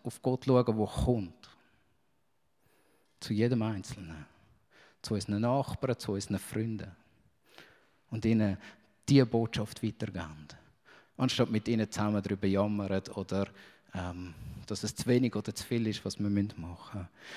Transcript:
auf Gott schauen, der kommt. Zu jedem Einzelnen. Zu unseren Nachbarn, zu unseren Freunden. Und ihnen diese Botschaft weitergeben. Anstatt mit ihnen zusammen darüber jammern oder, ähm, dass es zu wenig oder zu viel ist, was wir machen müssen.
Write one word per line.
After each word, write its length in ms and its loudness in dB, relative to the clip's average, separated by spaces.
auf 180 -10
Gott 240 -2
schauen, 200 6
der 220 2
kommt. 640 -2
Zu 140 -4
jedem 280 4
Einzelnen. 640 -4
Zu 100 -4
unseren 280 0
Nachbarn, 580 0
zu 140 -4
unseren 260 -2
Freunden. 520 -4
Und 160 -2
ihnen 320 4
diese 200 10
Botschaft 560 -2
weitergeben. 640 -6
Anstatt 320 2
mit 180 0
ihnen 240 2
zusammen 320 0
darüber 240 0
jammern 540 2
oder, 320 -2
ähm, 400 -6
dass 180 -6
es 120 -4
zu 120 -6
wenig 280 4
oder 180 -4
zu 120 -10
viel 220 0
ist, 180 -4
was 120 -6
wir 120 0
machen 260 2
müssen. 540 -10